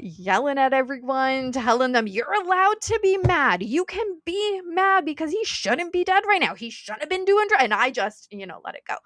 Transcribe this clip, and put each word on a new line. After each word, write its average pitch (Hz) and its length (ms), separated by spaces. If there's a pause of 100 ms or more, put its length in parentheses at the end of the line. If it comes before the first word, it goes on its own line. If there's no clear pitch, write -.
yelling 196 560
at 269 160
everyone, 262 800
telling 247 400
them, 226 160
You're 208 260
allowed 381 500
to 440 200
be 381 140
mad. 302 440
You 240 220
can 370 400
be 392 420
mad 370 380
because 302 280
he 440 120
shouldn't 330 480
be 359 140
dead 381 200
right 403 140
now. 196 160
He 233 140
shouldn't - 320
have 302 80
been 370 160
doing 403 240
dr-, 403 120
and 220 120
I 233 180
just, 214 400
you 196 140
know, 180 180
let - 120
it - 120
go. - 80 (100)